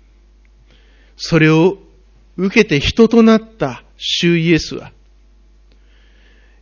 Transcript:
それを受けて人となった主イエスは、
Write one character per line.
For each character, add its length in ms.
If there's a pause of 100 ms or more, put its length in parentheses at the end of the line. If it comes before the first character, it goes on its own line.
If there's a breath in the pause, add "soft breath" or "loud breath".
(1160)
そ 220
れ 120
を 280 (580)
受 260
け 20
て 160
人 280
と 140
な 140
っ 40
た 440 (120)
主 420
イ 140
エ 60
ス 160
は、 180 (1700)